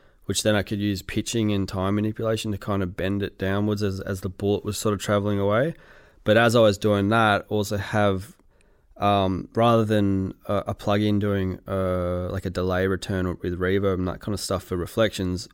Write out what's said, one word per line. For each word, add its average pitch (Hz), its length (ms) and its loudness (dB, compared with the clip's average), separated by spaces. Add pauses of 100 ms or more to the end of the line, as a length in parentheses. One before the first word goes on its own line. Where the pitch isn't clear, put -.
(240)
which - 180 -2
then 107 120 4
I 101 80 2
could 101 160 -4
use 101 240 -2
pitching 107 500 -2
and 98 160 0
time 98 260 -2
manipulation 107 580 -2
to 95 60 -6
kind 98 240 -2
of 90 140 -4
bend 98 260 -2
it - 160 -8
downwards 101 440 0
as, 95 180 -2
as 95 220 -6
the 101 60 -6
bullet 101 360 -2
was 101 140 -6
sort 107 160 0
of 95 60 -4
traveling 104 380 0
away. 107 360 0 (500)
But 107 120 6
as 117 200 6
I 120 40 8
was 104 180 6
doing 101 300 2
that, 107 400 4
also 104 300 -2
have, 98 580 0 (600)
um, 98 560 2
rather 113 320 4
than 98 480 2 (100)
a, 101 240 -2
a 101 60 -6
plug-in 104 440 2
doing, 98 480 0
uh, 90 640 -2
like, 92 140 -6
a 95 60 -4
delay 92 360 0
return 92 540 -2
with 87 180 -4
reverb 95 360 2
and 92 140 -2
that - 120 -6
kind 107 140 -4
of 92 60 -6
stuff 90 220 -4
for - 140 -6
reflections, 92 760 -2